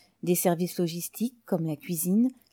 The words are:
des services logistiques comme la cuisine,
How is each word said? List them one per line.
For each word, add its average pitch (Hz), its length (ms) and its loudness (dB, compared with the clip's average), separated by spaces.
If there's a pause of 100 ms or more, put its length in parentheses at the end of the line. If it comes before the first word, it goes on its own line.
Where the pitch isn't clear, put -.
(240)
des 175 120 2
services 175 420 0
logistiques 175 580 -4 (100)
comme 165 200 -2
la 156 100 -4
cuisine, 180 560 0 (220)